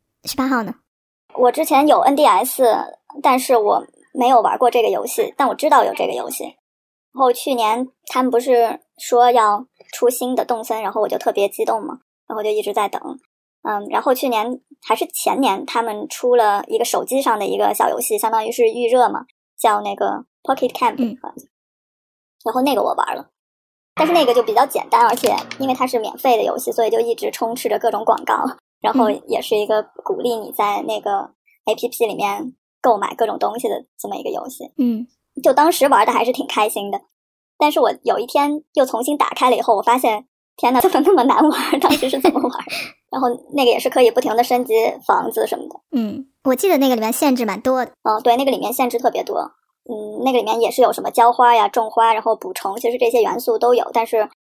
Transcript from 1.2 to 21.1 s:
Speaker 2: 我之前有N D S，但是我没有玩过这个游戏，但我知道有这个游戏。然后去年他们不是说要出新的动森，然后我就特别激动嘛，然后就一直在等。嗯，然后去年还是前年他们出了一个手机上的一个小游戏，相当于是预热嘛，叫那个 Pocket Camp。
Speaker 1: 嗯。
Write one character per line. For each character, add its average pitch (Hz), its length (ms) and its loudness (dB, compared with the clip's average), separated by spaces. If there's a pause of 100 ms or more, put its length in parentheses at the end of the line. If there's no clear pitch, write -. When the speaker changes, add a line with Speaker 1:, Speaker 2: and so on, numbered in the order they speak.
Speaker 2:
我 247 180 4
之 311 120 -2
前 302 220 4
有 233 140 6
N 277 160 4
D 302 80 4
S， 262 400 4 (580)
但 262 160 4
是 254 180 2
我 208 300 0 (260)
没 247 140 -2
有 254 140 6
玩 - 180 2
过 240 120 2
这 240 120 2
个 - 60 2
游 170 180 -2
戏， - 300 -4
但 269 120 2
我 185 60 -2
知 302 140 -2
道 240 160 6
有 - 100 -2
这 - 120 -4
个 - 80 -4
游 - 160 -8
戏。 - 140 -10 (720)
然 254 60 -6
后 247 120 4
去 269 220 -6
年 233 340 -2 (180)
他 254 160 -2
们 254 80 0
不 240 100 2
是 240 400 0 (180)
说 240 320 4
要 220 360 2 (260)
出 240 160 0
新 254 260 -2
的 220 100 -2
动 220 200 -6
森， 220 180 -6
然 202 80 -6
后 220 120 -2
我 202 60 0
就 - 100 -4
特 - 120 -4
别 202 180 0
激 220 160 -6
动 226 160 -2
嘛， - 180 -12 (280)
然 214 80 -10
后 214 80 -6
就 214 80 -2
一 214 120 -2
直 202 100 -6
在 202 160 -2
等。 - 120 -8 (640)
嗯， 208 280 -6
然 220 120 -2
后 254 100 2
去 262 160 -2
年 240 320 -4 (200)
还 - 160 -2
是 - 100 -4
前 - 340 -2
年 208 240 0
他 - 180 -2
们 208 260 -8
出 247 260 0
了 208 320 2
一 220 120 -2
个 240 60 -2
手 - 200 -2
机 269 180 -2
上 233 160 0
的 196 80 -4
一 190 100 -4
个 208 160 2
小 - 160 0
游 - 120 -4
戏， 214 180 -4
相 220 140 -4
当 220 140 -2
于 226 40 -4
是 240 140 0
预 226 240 0
热 240 200 4
嘛， 208 180 -8 (340)
叫 208 220 2
那 202 120 -6
个 202 300 -4 (180)
Pocket 170 300 -2
Camp。 - 260 0
Speaker 1:
嗯。 226 180 -4 (1300)